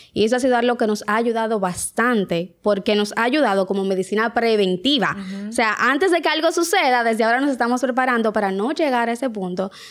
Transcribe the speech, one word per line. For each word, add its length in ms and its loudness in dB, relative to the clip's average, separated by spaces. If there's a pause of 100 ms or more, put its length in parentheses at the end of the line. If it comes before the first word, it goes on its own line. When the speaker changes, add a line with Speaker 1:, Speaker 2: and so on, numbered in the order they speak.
(120)
Speaker 1:
Y 120 0
eso 100 2
ha 60 0
sido 160 2
algo 200 2
que 120 0
nos 180 -2
ha 80 0
ayudado 460 0
bastante, 1000 -2
porque 360 0
nos 200 0
ha 60 0
ayudado 440 2
como 180 -2
medicina 500 -2
preventiva. 840 0
Speaker 2:
Ujú. 340 -10
Speaker 1:
O 20 -12
sea, 260 0
antes 320 2
de 120 2
que 60 0
algo 220 2
suceda, 540 2
desde 180 2
ahora 180 2
nos 120 2
estamos 280 0
preparando 520 0
para 180 0
no 220 -2
llegar 360 0
a 40 -2
ese 180 -4
punto, 400 -4 (200)